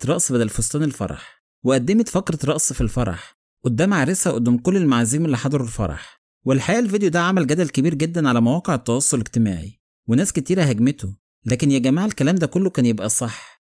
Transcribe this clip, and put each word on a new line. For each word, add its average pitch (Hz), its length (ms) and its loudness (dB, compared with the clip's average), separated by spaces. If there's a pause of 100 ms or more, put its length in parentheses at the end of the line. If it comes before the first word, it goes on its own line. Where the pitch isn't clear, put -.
رقص 165 260 0
بدل 117 160 2
فستان 131 340 -2
الفرح، - 600 -6 (200)
وقدمت 156 440 2
فقرة 165 360 -2
رقص 147 280 0
في - 80 -6
الفرح 107 580 -4 (260)
قدام 156 300 0
عريسها 143 380 0
وقدام 120 260 2
كل 180 180 0
المعازيم 135 480 2
اللي 143 120 0
حضروا 135 300 -2
الفرح. 92 560 -8 (240)
والحقيقة 135 340 2
الفيديو 202 280 0
ده 170 120 0
عمل 180 260 2
جدل 156 220 0
كبير 156 260 0
جدًا 160 340 0
على 120 120 4
مواقع 147 340 2
التواصل 131 420 0
الاجتماعي، 104 640 -2 (280)
وناس 139 240 2
كتيرة 175 300 0
هاجمته. 120 540 0 (300)
لكن 127 240 2
يا 135 80 4
جماعة 131 280 2
الكلام 139 280 0
ده 170 120 0
كله 185 240 0
كان - 160 2
يبقى 214 220 0
صح - 600 -6